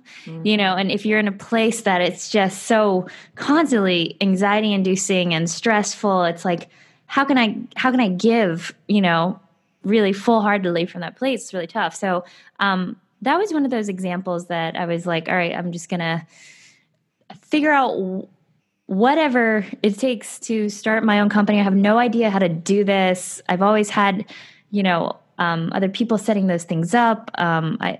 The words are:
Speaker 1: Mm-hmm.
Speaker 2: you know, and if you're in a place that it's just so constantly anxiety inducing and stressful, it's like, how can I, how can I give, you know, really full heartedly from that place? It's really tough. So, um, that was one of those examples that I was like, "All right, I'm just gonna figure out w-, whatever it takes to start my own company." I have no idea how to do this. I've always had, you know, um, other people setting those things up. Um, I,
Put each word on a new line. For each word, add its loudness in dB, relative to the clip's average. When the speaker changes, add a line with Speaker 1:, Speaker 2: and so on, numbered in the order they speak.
Speaker 1:
Mm-hmm. -8
Speaker 2:
you 2
know, 2
and 0
if -4
you're 2
in 0
a -2
place -2
that 2
it's -4
just 0
so 2
constantly 2
anxiety 2
inducing 0
and 0
stressful, 0
it's -4
like, -4
how 0
can 2
I, 0
how 0
can 2
I 2
give, 0
you 2
know, 0
really 2
full 2
heartedly 0
from -12
that -10
place? -4
It's -16
really -6
tough. -4
So, -2
um, -2
that 2
was -2
one 0
of -2
those -2
examples -6
that -4
I -4
was -4
like, -2
"All 0
right, 0
I'm -6
just -12
gonna -4
figure 0
out 4
w-, -6
whatever 2
it 2
takes -4
to -2
start -2
my 4
own 4
company." 2
I 2
have 2
no 4
idea 2
how 0
to 4
do 0
this. 0
I've -2
always 2
had, 0
you 0
know, 0
um, -2
other 0
people -2
setting 0
those 0
things -2
up. 2
Um, -2
I, -4